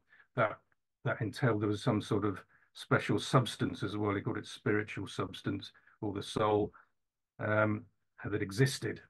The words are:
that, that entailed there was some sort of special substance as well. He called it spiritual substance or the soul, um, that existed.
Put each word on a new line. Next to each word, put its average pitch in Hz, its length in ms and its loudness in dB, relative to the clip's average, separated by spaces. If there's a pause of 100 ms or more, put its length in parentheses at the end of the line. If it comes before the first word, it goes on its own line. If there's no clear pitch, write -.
(360)
that, 110 220 0 (460)
that 127 160 -2
entailed 107 400 0
there 107 80 2
was 104 140 0
some 107 180 2
sort 101 240 0
of 101 160 -2 (340)
special - 440 0
substance - 640 2
as 101 140 -4
well. 104 180 0
He 101 80 -2
called 104 160 -4
it 104 80 -10
spiritual 104 600 -2
substance - 640 -6 (280)
or 101 140 -4
the 101 80 -4
soul, 104 500 2 (640)
um, 107 460 2 (400)
that 104 180 -2
existed. 104 680 0